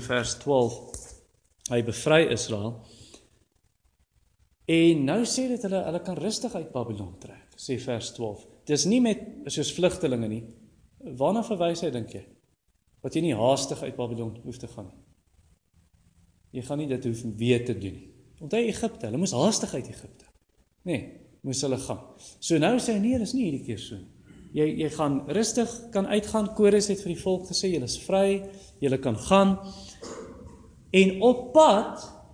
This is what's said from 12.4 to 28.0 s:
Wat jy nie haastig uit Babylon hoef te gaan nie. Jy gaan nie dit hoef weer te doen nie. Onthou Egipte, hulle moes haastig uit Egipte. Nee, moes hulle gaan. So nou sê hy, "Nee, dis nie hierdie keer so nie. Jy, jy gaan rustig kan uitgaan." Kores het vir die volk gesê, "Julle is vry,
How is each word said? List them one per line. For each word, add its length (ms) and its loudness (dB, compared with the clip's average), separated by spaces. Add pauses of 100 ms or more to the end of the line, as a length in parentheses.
Wat 160 -4
jy 80 2
nie 100 2
haastig 460 2
uit 160 -8
Babylon 460 -6
hoef 180 -12
te 80 -14
gaan 160 -14
nie. 160 -20 (1600)
Jy 60 -8
gaan 160 -6
nie 100 -6
dit 200 -2
hoef 140 -6 (140)
weer 280 4
te 100 -2
doen 220 -8
nie. 100 -20 (320)
Onthou 240 -2
Egipte, 440 -4
hulle 120 -2
moes 160 0
haastig 380 2
uit 160 -8
Egipte. 380 -20 (600)
Nee, 140 -2 (420)
moes 220 -4
hulle 160 0
gaan. 180 -8 (400)
So 220 0
nou 160 4
sê 160 0
hy, 80 0
"Nee, 160 2
dis 160 -2
nie 160 0
hierdie 160 -6
keer 120 -6
so 180 -12
nie. 120 -16 (460)
Jy, 100 2 (160)
jy 160 0
gaan 320 0
rustig 400 0 (240)
kan 140 0
uitgaan." 500 0
Kores 320 6
het 140 -2
vir 120 -4
die 80 -8
volk 280 -2
gesê, 220 -2
"Julle 120 -2
is 140 -6
vry, 500 2 (320)